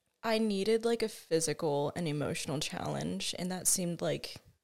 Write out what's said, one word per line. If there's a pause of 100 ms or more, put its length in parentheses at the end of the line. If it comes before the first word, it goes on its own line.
(220)
I
needed,
like,
a
physical
and
emotional
challenge,
and
that
seemed
like, (300)